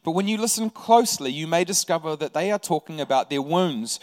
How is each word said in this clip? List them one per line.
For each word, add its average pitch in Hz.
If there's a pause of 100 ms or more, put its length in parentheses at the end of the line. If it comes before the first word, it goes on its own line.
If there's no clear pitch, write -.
but 165
when 196
you 214
listen 220
closely, 226
you 147
may 170
discover 165
that 147
they 175
are 208
talking 156
about 131
their 139
wounds, 143